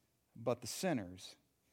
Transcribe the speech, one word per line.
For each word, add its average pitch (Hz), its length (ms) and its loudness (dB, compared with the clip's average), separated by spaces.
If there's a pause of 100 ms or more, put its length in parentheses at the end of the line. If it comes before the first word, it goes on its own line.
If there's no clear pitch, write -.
(360)
but 117 240 2
the - 60 -8
sinners." 104 720 -2 (360)